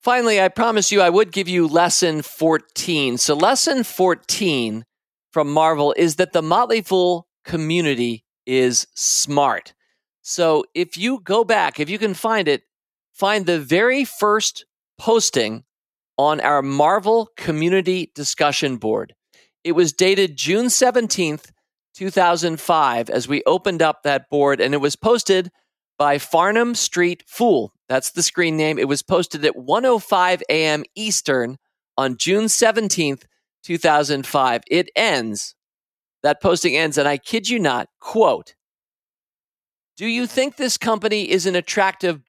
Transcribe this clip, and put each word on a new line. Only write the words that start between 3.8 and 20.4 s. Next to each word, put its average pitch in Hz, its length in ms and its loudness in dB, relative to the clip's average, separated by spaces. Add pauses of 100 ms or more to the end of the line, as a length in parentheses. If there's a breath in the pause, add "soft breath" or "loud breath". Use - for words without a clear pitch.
fourteen 139 1000 -2 (480)
from 147 180 0
Marvel 151 460 2
is 160 200 2
that 180 180 -2
the 165 80 2
Motley 220 400 0
Fool 180 440 0 (180)
community 151 800 -2 (200)
is 127 500 0
smart. - 800 -2 (500)
So 160 420 0 (100)
if 170 240 -6
you 240 220 -2
go 196 220 0
back, 180 380 0
if 147 80 -4
you 202 100 -6
can 208 140 -2
find 214 360 -2
it, 143 140 0 (520)
find 196 320 0
the 170 120 2
very 214 460 0
first - 600 -2 (320)
posting 113 680 0 (540)
on 147 220 2
our 143 200 2
Marvel 185 760 2
community 175 760 -2
discussion 143 640 -2
board. 110 380 -6 (500 soft breath)
It 170 80 -2
was 165 220 2
dated 185 420 0
June 202 320 0